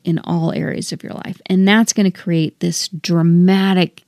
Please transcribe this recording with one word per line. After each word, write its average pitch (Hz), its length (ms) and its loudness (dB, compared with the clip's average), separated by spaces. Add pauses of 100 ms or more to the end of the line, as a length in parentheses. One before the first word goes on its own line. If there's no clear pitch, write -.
in 165 160 -2
all 165 320 -2
areas 156 400 -6
of 156 100 -12
your - 120 -14
life. - 320 -14
And 190 200 2
that's 214 280 2
gonna 196 180 0
create 165 480 -4
this - 300 -6
dramatic 180 1200 2